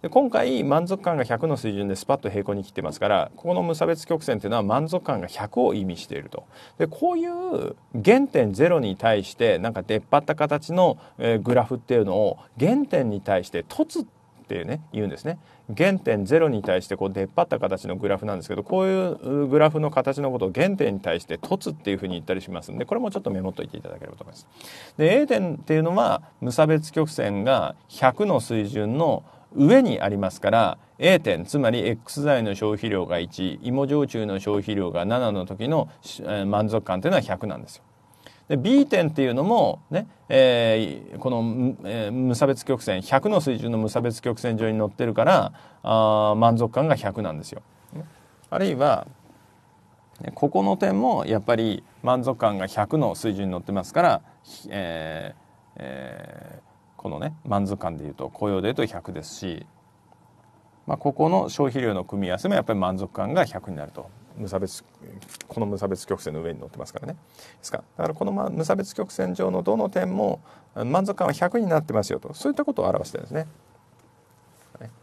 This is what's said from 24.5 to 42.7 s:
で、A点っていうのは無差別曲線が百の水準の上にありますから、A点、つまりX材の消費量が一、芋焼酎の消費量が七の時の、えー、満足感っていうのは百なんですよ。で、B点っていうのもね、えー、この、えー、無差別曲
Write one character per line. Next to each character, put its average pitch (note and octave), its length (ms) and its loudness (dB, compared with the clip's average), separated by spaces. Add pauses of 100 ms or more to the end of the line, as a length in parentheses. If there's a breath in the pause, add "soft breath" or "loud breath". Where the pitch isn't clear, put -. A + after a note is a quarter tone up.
で、 F3+ 240 6
A D4 60 4
点 G3 300 0
っ - 20 -12
て - 160 0
い D#3 60 4
う - 20 2
の E3 120 0
は A3 280 2 (180 loud breath)
無 A#2+ 120 -2
差 D#3 140 6
別 D#3 240 2
曲 D#3 200 0
線 G2+ 340 -2
が A2+ 300 2 (140)
百 C3 360 2
の E3 160 2
水 A2 260 -2
準 G#2+ 300 -2
の D3+ 280 2 (300 loud breath)
上 G#3+ 280 8
に E3 180 0
あ G2+ 80 0
り G2+ 80 -2
ま G2 140 0
す - 100 -16
か G2+ 120 2
ら、 A2 260 4 (200 soft breath)
A E3+ 220 6
点、 F2 240 0
つ - 140 -2
ま B2+ 100 4
り A2 180 0
X A#2 360 -4
材 C#3 200 4
の G#2 120 -2
消 G#2+ 240 -2
費 A2+ 100 -4
量 G2 160 0
が F2 140 -2
一、 F#2 440 -4
芋 C3 240 0
焼 C#3+ 240 0
酎 A2+ 140 -4
の G2 160 -4
消 G#2 200 0
費 G#2 140 -4
量 F#2 160 0
が F2 140 -2
七 A#2 280 0
の F#2+ 120 -4
時 G2+ 240 -8
の、 D#3 220 0 (300 loud breath)
え G2+ 240 -4
ー、 - 20 -2
満 G#2 240 2
足 A2 100 0
感 F#2 200 -4
っ - 20 -12
て - 60 0
い - 20 2
う - 20 2
の F#3 40 2
は C#3 40 4
百 G2 260 -6
な E2+ 100 -8
ん A#1 60 -14
で - 60 -18
す - 80 -20
よ。 - 60 -20 (680 loud breath)
で、 D3+ 80 0
B C4 300 4
点 F3+ 220 2
っ - 20 0
て D#3 100 -4
い C3 80 4
う A#2 60 0
の C3+ 100 0
も G3+ 360 2 (100)
ね、 G3 160 -2 (240 loud breath)
え A2+ 720 4 (100)
ー、 - 60 -12
こ - 100 -4
の、 A#2+ 460 0 (100)
え G#2+ 240 -4
ー、 G#2+ 40 -6
無 B2+ 220 0
差 C#3 120 2
別 C3+ 180 0
曲 B2+ 180 -2